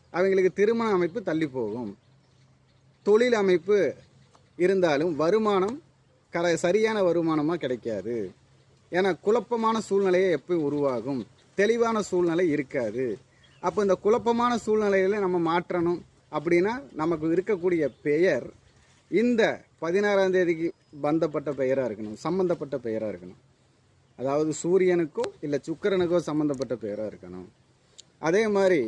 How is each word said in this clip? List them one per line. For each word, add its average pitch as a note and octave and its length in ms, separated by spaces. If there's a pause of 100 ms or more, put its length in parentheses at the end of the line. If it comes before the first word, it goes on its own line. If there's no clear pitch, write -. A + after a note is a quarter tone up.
(120)
அவங்களுக்கு F#3+ 420
திருமண A3+ 360
அமைப்பு F3+ 320
தள்ளி D#3+ 260
போகும். A#2 420 (1160)
தொழில் A3+ 340
அமைப்பு F#3+ 380 (800)
இருந்தாலும் F3 580
வருமானம் G3+ 600 (580)
கர-, E3+ 240
சரியான G#3+ 460
வருமானமா E3 540
கிடைக்காது. A2+ 580 (760)
ஏன்னா F#3 200 (100)
குழப்பமான A3+ 600
சூழ்நிலையை F#3+ 500
எப்போ D#3+ 240
உருவாகும், C#3 640 (360)
தெளிவான A3+ 440
சூழ்நிலை F3+ 480
இருக்காது. C3 560 (580)
அப்போ F3+ 180
இந்த G3 140
குழப்பமான A#3 600
சூழ்நிலையில G#3 640
நம்ம F#3 200
மாற்றணும் F3 600 (320)
அப்படின்னா F3 420 (200)
நமக்கு D#3+ 380
இருக்கக்கூடிய F3 520 (200)
பெயர் D3+ 420 (680)
இந்த A3+ 300 (380)
பதினாறாம் F#3+ 560
தேதிக்கு E3+ 320 (340)
பந்தப்பட்ட D3+ 500
பெயரா C3 340
இருக்கணும், G#2+ 320
சம்பந்தப்பட்ட E3+ 600
பெயரா A2 320
இருக்கணும். F2+ 320 (800)
அதாவது D3 340
சூரியனுக்கோ F3+ 720 (180)
இல்ல D3 160
சுக்கிரனுக்கோ F3 640
சம்பந்தப்பட்ட D3 560
பெயரா G#2+ 320
இருக்கணும். F2+ 400 (720)
அதே F3 280
மாதிரி F#3+ 400